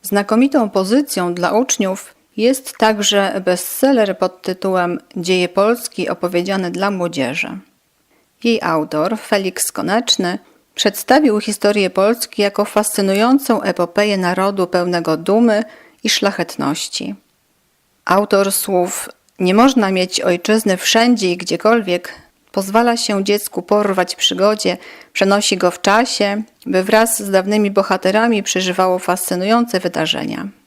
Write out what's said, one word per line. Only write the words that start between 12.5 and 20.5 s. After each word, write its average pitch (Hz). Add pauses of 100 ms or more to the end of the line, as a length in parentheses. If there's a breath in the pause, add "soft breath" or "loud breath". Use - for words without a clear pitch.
fascynującą 214
epopeję 196
narodu 185
pełnego 175
dumy 214 (420 loud breath)
i -
szlachetności. - (880)
Autor 196
słów 190 (300)
„Nie 185
można 233
mieć 185
ojczyzny 190